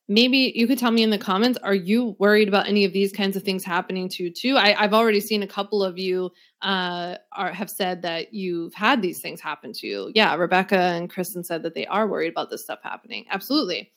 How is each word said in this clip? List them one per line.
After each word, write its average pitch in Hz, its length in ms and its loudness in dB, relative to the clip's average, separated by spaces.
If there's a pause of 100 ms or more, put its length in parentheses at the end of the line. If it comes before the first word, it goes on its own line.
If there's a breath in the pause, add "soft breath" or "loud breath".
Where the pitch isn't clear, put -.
maybe 247 480 4
you 233 120 2
could 254 120 2
tell 240 140 2
me 226 100 4
in 220 80 4
the 208 80 2
comments, 220 440 2
are 196 120 0
you 208 440 0
worried 208 300 6
about 196 200 2
any 202 160 4
of 185 80 0
these 196 200 2
kinds 196 240 -2
of 190 60 -6
things 190 220 -4
happening 185 460 -4
to - 120 -8
you 175 80 -4
too? 254 260 0
I, 202 260 6
I've 208 120 2
already 220 260 4
seen 208 220 -2
a 196 60 -6
couple 202 340 -4
of 185 160 -4
you, 185 320 -2 (320 soft breath)
uh, 180 540 -4 (160)
are, 185 200 -4
have 180 160 -8
said 180 340 -4
that 165 300 -6
you've 180 400 -6
had 220 300 2
these 170 180 -4
things 147 200 -10
happen 151 340 -10
to - 120 -12
you. 202 280 -6
Yeah, 202 220 4
Rebecca 185 420 2
and 175 320 -2
Kristen 180 320 -8
said 165 220 -6
that 165 100 -8
they 165 120 -8
are 214 200 -2
worried 160 240 -2
about 160 200 -6
this - 120 -10
stuff - 200 -12
happening. - 480 -14
Absolutely. 202 680 -4